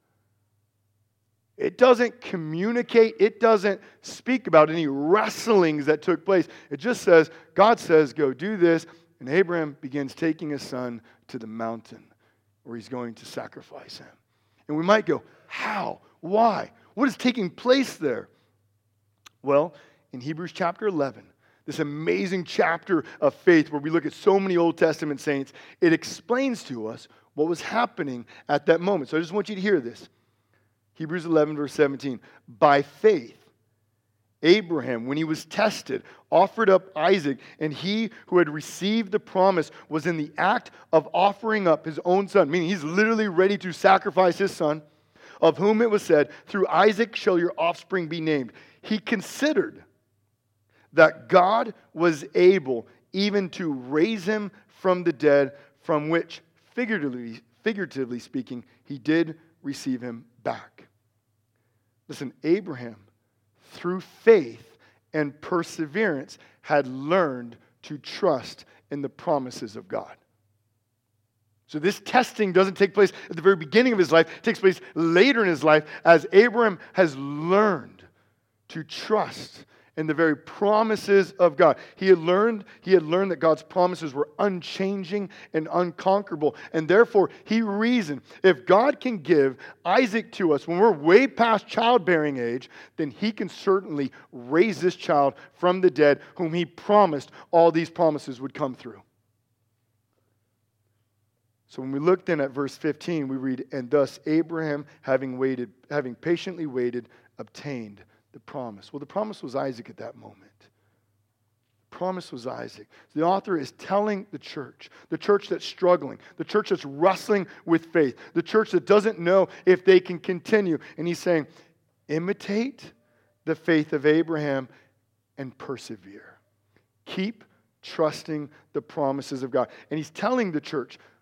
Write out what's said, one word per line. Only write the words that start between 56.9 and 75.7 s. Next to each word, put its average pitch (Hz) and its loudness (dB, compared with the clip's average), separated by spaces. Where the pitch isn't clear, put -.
figuratively 135 -6
speaking, 123 -10
he 143 -14
did 160 -2
receive 135 -8
him 120 -12
back. - -10
Listen, 139 -12
Abraham, 147 -4
through 180 -8
faith 135 2
and 147 -4
perseverance, 165 -4
had 147 0
learned 131 -4
to 151 -14
trust - -4
in 143 -10
the 139 -8
promises 127 -6
of - -18
God. 107 -10
So 151 -10
this 185 -2
testing 214 -2
doesn't 190 2
take 196 0
place 196 2
at 175 -6
the 165 4
very 190 6
beginning 208 2
of 208 -2
his 156 2
life. 165 6
It - -16
takes - -2
place 190 2
later 180 4
in 190 2
his 147 -2
life 156 6